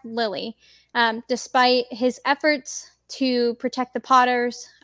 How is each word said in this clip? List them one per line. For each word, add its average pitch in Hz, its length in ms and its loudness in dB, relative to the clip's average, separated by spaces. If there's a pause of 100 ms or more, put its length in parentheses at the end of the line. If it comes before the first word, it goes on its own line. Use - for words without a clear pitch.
Lily. 226 500 -6 (380)
Um, 233 340 0
despite 254 640 2
his 240 360 -2
efforts 285 680 -2 (160)
to 240 480 0
protect 294 380 -6
the 254 60 -6
Potters, 247 720 2 (140)